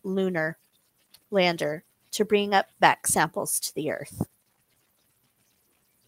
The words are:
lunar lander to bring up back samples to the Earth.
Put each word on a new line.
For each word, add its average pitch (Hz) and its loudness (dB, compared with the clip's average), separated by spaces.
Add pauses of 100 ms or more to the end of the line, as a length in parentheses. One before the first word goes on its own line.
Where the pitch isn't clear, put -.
lunar 180 -2 (760)
lander 170 0 (300)
to 214 0
bring 202 2
up 196 2 (100)
back - 2
samples 156 -2
to - -8
the 151 -4
Earth. - -8 (1800)